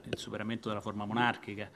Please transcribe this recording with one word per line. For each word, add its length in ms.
il 140
superamento 520
della 120
forma 240
monarchica, 720